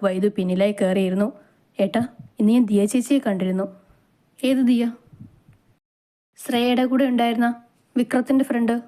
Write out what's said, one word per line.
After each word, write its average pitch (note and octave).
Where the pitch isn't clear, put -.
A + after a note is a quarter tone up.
വൈദു F#3+
പിന്നിലായി F#3+
കയറിയിരുന്നു. F#3+
"ഏട്ടാ, G#3+
ഇന്ന് G#3+
ഞാൻ B3
ദിയ G3+
ചേച്ചിയെ B3
കണ്ടിരുന്നു." F#3+
"ഏത് C4
ദിയ?" A#3+
"ശ്രേയയുടെ B3
കൂടെ C4
ഉണ്ടായിരുന്ന A#3+
വിക്രത്തിൻ്റെ C4
ഫ്രണ്ട്." A#3